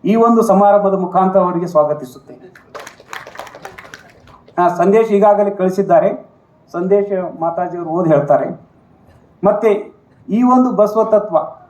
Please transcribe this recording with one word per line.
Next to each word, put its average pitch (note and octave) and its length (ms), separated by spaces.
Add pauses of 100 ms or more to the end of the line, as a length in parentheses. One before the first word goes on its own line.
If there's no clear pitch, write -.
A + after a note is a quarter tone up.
ಈ G3 100
ಒಂದು A3+ 280
ಸಮಾರಂಭದ G3+ 560
ಮುಖಾಂತರ F#3 400
ಅವರಿಗೆ F3 280
ಸ್ವಾಗತಿಸುತ್ತೇನೆ. C3 840 (2000)
ಆ, F3 100
ಸಂದೇಶ G3 440
ಈಗಾಗಲೇ G3+ 380
ಕಳಿಸಿದ್ದಾರೆ, F#3 800 (420)
ಸಂದೇಶ G3 400 (280)
ಮಾತಾಜಿಯವರು E3+ 500
ಓದಿ E3+ 200
ಹೇಳ್ತಾರೆ. C#3+ 600 (720)
ಮತ್ತೆ G#3 480 (360)
ಈ A3+ 140
ಒಂದು B3 300
ಬಸವ G#3 320
ತತ್ವ G#3+ 320 (340)